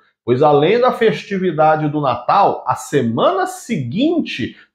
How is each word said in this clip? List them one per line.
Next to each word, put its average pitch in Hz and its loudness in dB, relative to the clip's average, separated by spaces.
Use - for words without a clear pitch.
pois, 127 0
além 151 4
da 247 2
festividade 156 0
do 147 -4
Natal, 147 0
a 127 -2
semana 160 -2
seguinte 240 -4